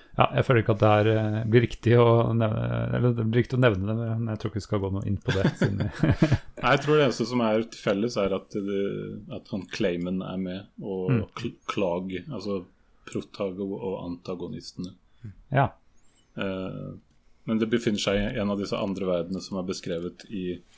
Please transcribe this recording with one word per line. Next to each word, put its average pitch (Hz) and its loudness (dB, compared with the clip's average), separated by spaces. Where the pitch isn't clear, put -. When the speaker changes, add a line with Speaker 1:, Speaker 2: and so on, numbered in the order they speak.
Speaker 1:
ja, - 8
jeg 131 2
føler 117 6
ikke 113 4
at 101 0
det 107 8
er, 107 6
eh, 107 0
blir 117 8
riktig - 2
å 117 8
nevne, 113 0
eller 123 2
det 113 -2
blir 117 4
riktig 127 -2
å - 4
nevne 104 2
det, 117 -4
men 113 -2
jeg 104 -6
tror 104 -4
ikke 107 -4
vi 95 -8
skal 104 0
gå 98 -2
noe 98 -4
inn 101 -2
på 92 0
det, 95 2
siden 101 0
vi 104 -4
<laughs> 151 4
Speaker 2:
Nei, 123 2
jeg 139 2
tror 151 4
det 147 6
eneste 113 0
som 123 0
er 110 2
til - -10
felles 117 0
er 98 2
at - -6
det, 98 -2
at - -12
han 95 -4
Clayman 92 -2
er 95 -6
med, 92 -8
og 95 -2
Speaker 1:
Mm. 110 2
Speaker 2:
Cl-, - -8
Clog, 92 -4
altså 95 -8
Protago 98 -6
og 95 -6
antagonistene. 87 -10
Speaker 1:
Ja. 135 4
Speaker 2:
Eh, 98 -6
men 113 2
det 110 2
befinner 113 0
seg 98 2
i 107 0
en 101 0
av 101 -2
disse 95 -4
andre 98 -2
verdenene 90 -2
som - -8
er 90 -4
beskrevet 90 -6
i 90 -6